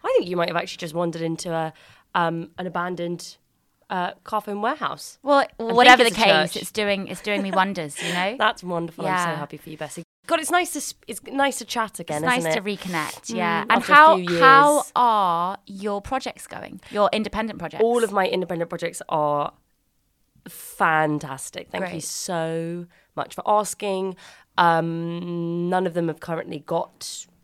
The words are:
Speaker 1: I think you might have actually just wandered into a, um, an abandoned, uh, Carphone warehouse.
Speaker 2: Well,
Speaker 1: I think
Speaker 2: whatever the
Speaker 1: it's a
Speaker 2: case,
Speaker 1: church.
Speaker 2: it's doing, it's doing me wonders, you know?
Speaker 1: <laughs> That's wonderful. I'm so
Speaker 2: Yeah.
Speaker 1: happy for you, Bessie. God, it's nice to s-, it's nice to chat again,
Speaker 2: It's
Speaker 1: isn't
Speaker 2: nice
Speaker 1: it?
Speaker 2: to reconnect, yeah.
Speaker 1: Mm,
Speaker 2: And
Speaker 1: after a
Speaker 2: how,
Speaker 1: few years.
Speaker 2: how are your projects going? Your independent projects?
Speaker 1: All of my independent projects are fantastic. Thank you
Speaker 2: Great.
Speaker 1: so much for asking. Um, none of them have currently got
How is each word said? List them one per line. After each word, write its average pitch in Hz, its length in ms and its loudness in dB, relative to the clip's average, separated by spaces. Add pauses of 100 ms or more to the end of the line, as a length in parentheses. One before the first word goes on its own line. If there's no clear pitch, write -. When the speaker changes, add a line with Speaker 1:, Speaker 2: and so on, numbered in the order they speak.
Speaker 1:
I 523 140 0
think 202 140 0
you 180 60 -2
might 170 120 0
have 170 80 -4
actually 185 220 -6
just 160 160 -10
wandered 170 260 -4
into 165 320 -4
a, 160 220 -4 (400)
um, 165 440 -2
an 185 80 -6
abandoned, 175 720 -6 (540)
uh, 180 220 -4 (120)
Carphone 208 380 -6
warehouse. 220 600 -6
Speaker 2:
Well, 277 180 4
Speaker 1:
I - 60 2 (120)
think 226 160 -4
Speaker 2:
whatever 247 300 10
the 233 40 4
Speaker 1:
it's 190 100 0
a 226 40 0
Speaker 2:
case, 160 320 4
Speaker 1:
church. - 80 -8
Speaker 2:
it's - 100 -10
doing, 202 360 -2
it's 180 120 -10
doing 202 220 -2
me 196 80 -4
wonders, 185 520 -2
you 170 120 -4
know? 190 220 -2
Speaker 1:
<laughs> - 20 -6
That's - 260 0
wonderful. 170 420 -6
I'm 185 120 0
so 175 120 0
Speaker 2:
Yeah. 160 60 -4
Speaker 1:
happy 147 220 -10
for - 100 -20
you, 156 80 -14
Bessie. 156 260 -12 (240)
God, 330 140 0
it's 302 100 -6
nice 349 220 2
to 302 60 -8
s-, - 160 -8 (120)
it's - 180 -12
nice 277 340 -2
to 240 80 -10
chat 220 340 -4
again, 156 240 -4
Speaker 2:
It's 160 80 2
Speaker 1:
isn't 165 120 0
Speaker 2:
nice 160 120 0
Speaker 1:
it? - 20 0
Speaker 2:
to 190 40 -4
reconnect, 185 720 -6
yeah. 170 260 -2
Speaker 1:
Mm, - 20 -2
Speaker 2:
And - 100 0
Speaker 1:
after 240 200 2
a - 20 12
Speaker 2:
how, 311 220 10
Speaker 1:
few 370 140 -2
years. - 100 2
Speaker 2:
how 277 440 8 (120)
are 196 720 2
your 202 340 -6
projects - 460 -8
going? - 340 -14 (100)
Your 208 220 2
independent 214 460 -4
projects? 170 260 -4
Speaker 1:
All 233 200 2
of 196 80 0
my 190 140 2
independent 175 440 -2
projects 170 400 -8
are 147 420 0 (920)
fantastic. 156 1200 -2
Thank 185 160 -6
you 175 40 -10
Speaker 2:
Great. 165 140 -10
Speaker 1:
so 165 800 -6 (300)
much - 180 -8
for - 120 -10
asking. 196 720 -2 (420)
Um, 170 1120 0
none 185 160 2
of 170 80 -6
them 170 140 0
have 160 120 -6
currently 160 400 -8
got - 680 -8 (180)